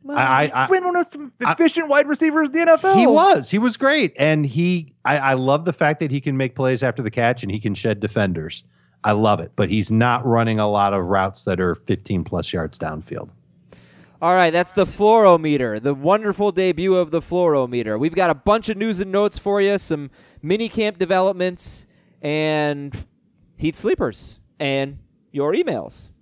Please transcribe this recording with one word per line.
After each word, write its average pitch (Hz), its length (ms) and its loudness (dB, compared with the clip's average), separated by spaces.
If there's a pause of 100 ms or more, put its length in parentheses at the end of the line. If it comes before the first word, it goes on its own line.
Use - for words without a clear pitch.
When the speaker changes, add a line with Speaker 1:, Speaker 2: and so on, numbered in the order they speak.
Speaker 1:
Well, 285 140 -8
Speaker 2:
I, - 60 2
I, 262 220 2
Speaker 3:
He's - 80 -4
Speaker 2:
I, - 160 0
Speaker 3:
been 370 160 2
one 359 120 -2
of 349 140 -2
the - 80 -18
most 285 140 -16 (120)
Speaker 2:
I, 240 80 2
Speaker 3:
efficient 330 360 0
wide 285 200 4
receivers 302 400 0
in 254 60 -10
the 320 80 2
N 330 80 4
F 320 140 4
L. 381 120 6
Speaker 2:
He 359 100 6
was. 302 440 4
He 196 80 0
was 226 180 0
great. 269 420 0
And 151 280 2
he, 170 480 -2 (100)
I, 147 140 2
I 135 160 2
love 135 320 0
the 175 80 -2
fact 151 260 0
that 151 100 -2
he 139 100 -2
can 135 160 -4
make 131 180 -2
plays 127 280 0
after 131 200 -2
the 107 80 -4
catch 120 320 0
and 98 100 -6
he 107 80 -6
can 104 140 -4
shed 104 260 -2
defenders. 95 640 -4 (400)
I 107 80 2
love 104 280 2
it. 82 160 -12
But 101 140 -2
he's 104 200 -2
not 120 360 0
running 117 320 0
a 107 100 0
lot 101 260 2
of 95 100 -2
routes 95 400 -2
that 92 160 0
are 87 140 0
fifteen 92 500 -4
plus - 280 -6
yards 80 260 -8
downfield. - 500 -10 (920)
Speaker 1:
All 175 120 2
right, 175 160 4
that's 175 240 0
the 196 100 4
Florometer, 160 960 4
the 143 120 0
wonderful 202 580 0
debut 185 420 0
of 175 160 0
the 165 120 -2
Florometer. 123 760 0
We've 160 160 -2
got 180 140 2
a 156 60 2
bunch 208 340 0
of 220 80 -4
news 202 240 -4
and 190 100 -6
notes 202 280 0
for 202 240 -2
you, 202 160 2
some 147 320 -6 (320)
mini 208 260 -2
camp 208 300 -4
developments, 185 880 -2 (340)
and 151 760 -4 (640)
Heat 156 200 -4
Sleepers, 196 640 -4 (200)
and 139 400 -4 (340)
your 147 220 -2
emails, 208 560 -6 (120)